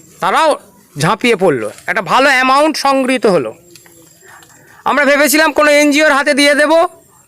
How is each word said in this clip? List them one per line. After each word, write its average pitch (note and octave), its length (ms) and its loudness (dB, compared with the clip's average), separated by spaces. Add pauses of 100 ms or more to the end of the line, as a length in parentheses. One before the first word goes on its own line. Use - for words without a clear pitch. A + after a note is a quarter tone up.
(200)
তারাও C4+ 400 -2 (400)
ঝাঁপিয়ে A3 360 -2
পড়ল, C#3+ 340 -2 (180)
একটা G3+ 140 -4
ভালো A3+ 280 0
অ্যামাউন্ট C4+ 480 0
সংগৃহীত C4 480 -2
হলো। D3+ 280 0 (1300)
আমরা C4+ 220 0
ভেবেছিলাম D4 460 2
কোনো D4+ 200 0
এনজিওর D4 400 2
হাতে C#4+ 220 0
দিয়ে C#4+ 220 2
দেব, E4 320 2 (400)